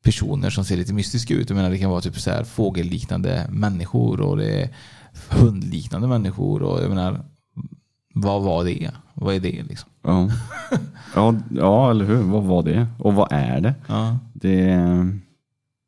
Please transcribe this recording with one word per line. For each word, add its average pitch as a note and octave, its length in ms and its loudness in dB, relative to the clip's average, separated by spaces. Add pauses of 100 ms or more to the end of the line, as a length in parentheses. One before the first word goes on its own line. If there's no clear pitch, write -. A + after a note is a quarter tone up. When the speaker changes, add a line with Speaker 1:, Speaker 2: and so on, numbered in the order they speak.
Speaker 1:
personer - 440 0
som - 140 -2
ser G2 120 -2
lite F2+ 180 -4
mystiska A#2 400 -2
ut. A#2 160 -2
Jag G2 60 0
menar, F#2 140 2
det F#2 80 0
kan F#2+ 120 0
vara F2 100 0
typ F2 200 -6
så - 100 -4
här A2 140 -2
fågelliknande F2 1040 -2
människor G2+ 680 0
och F#2+ 160 0
det G1+ 260 -2
är - 60 -4 (600)
hundliknande G2+ 800 2
människor F#2+ 540 0
och F2+ 200 0
jag F2+ 60 -2
menar, F#2 320 -2 (960)
vad G2+ 280 0
var F2 220 0
det? - 260 -2 (240)
Vad G2 200 -2
är F#2+ 60 0
det - 220 -4
liksom? - 280 -14 (140)
Speaker 2:
Ja. F#2 260 2 (400)
Speaker 1:
<laughs> - 440 -6
Speaker 2:
Ja, A2+ 200 4 (200)
ja, G#2 360 4
eller G#2+ 140 2
hur? A2 180 2
Vad G2+ 220 2
var F2+ 180 4
det? F2 240 2 (120)
Och G#2 160 2
vad G2+ 180 4
är C2 280 0
det? A#2 140 2 (120)
Speaker 1:
Ja. A2 320 -2 (160)
Speaker 2:
Det, F#2+ 240 2 (1300)